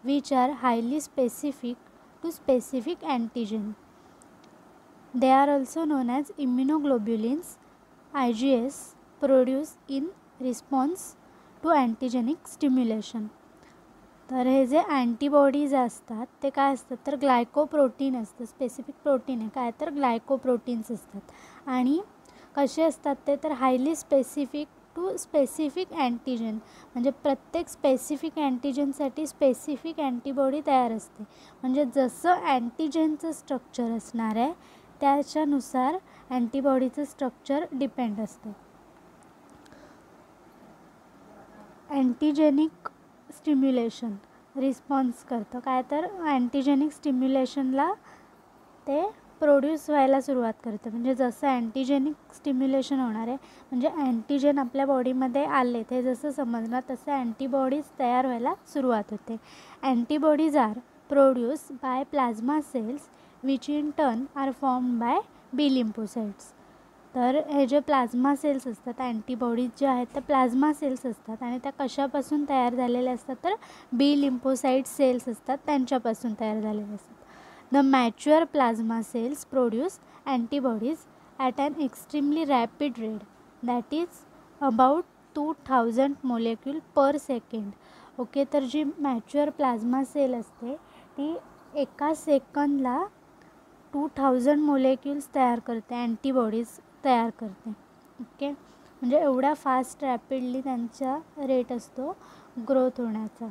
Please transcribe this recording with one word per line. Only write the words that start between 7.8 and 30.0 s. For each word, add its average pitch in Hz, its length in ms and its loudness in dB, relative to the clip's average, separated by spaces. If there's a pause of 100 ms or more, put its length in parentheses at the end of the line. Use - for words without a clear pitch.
I 254 180 2
जी 240 160 0
S, 262 460 0 (280)
produce 269 480 4 (200)
in 269 140 -4 (380)
response 269 600 -2 (600)
to 320 120 4
antigenic 247 800 0
stimulation. 226 720 0 (1040)
तर 254 160 0
हे 262 200 6
जे 285 120 4
अँटीबॉडीज 277 960 2
असतात 240 520 -2 (160)
ते 277 80 0
काय 277 240 2
असतात, 247 220 -10 (100)
तर 285 100 -2
glycoprotein 269 1000 2
असतं, 226 280 -10
specific - 580 -10
protein 262 380 0
आहे. 220 80 -6
काय 240 220 -4 (100)
तर 311 100 -4
glycoproteins 247 1000 -2
असतात. 202 300 -10 (460)
आणि 262 340 2 (560)
कसे 285 260 0
असतात 285 340 0 (100)
ते, 285 100 2
तर 311 160 -6
highly 262 440 2
specific 285 720 -2 (280)
to 370 200 -4
specific 311 760 -2
antigen, 240 640 -4 (380)
म्हणजे 254 180 0
प्रत्येक 294 580 -4
specific 302 680 -2
अँटिजनसाठी 277 880 -2
specific 302 760 -2